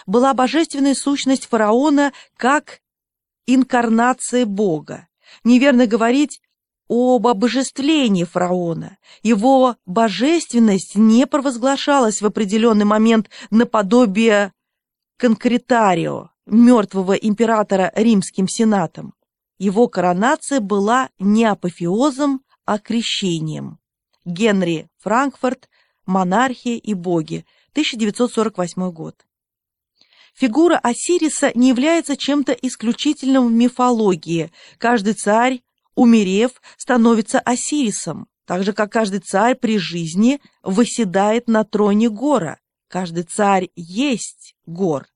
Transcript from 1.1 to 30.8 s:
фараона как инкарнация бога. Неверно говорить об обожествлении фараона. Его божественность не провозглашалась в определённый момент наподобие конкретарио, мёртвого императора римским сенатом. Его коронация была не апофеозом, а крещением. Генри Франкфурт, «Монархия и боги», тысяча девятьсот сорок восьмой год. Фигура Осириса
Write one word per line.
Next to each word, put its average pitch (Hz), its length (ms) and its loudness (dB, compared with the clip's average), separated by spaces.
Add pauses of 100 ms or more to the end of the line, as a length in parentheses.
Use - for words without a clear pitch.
фараона 269 680 2 (240)
как 277 440 -2 (640)
инкарнация 247 1000 0
бога. 190 640 -4 (380)
Неверно 247 420 4
говорить 226 540 0 (480)
об 247 400 2
обожествлении 247 960 0
фараона. 175 760 -4 (240)
Его 240 540 2 (100)
божественность 226 1080 0
не 220 320 4
провозглашалась 269 920 0
в 208 40 -2
определённый 214 600 0
момент 214 440 2 (220)
наподобие 214 1000 2 (640)
конкретарио, 220 1120 0 (160)
мёртвого 208 680 4
императора 208 840 0
римским 196 540 0
сенатом. 196 680 -2 (460)
Его 202 260 0
коронация 220 720 -2
была 208 520 -2 (100)
не 208 240 2
апофеозом, 247 960 -2 (240)
а 208 160 -4
крещением. 160 1000 -6 (460)
Генри 175 640 -2 (100)
Франкфурт, 254 720 -4 (420)
«Монархия 190 680 -2
и - 160 -8
боги», 170 540 -4 (260)
тысяча 294 240 -4
девятьсот 226 360 -2
сорок 220 260 -4
восьмой 185 320 -6
год. 160 240 -16 (1200)
Фигура 285 420 2
Осириса 285 800 -2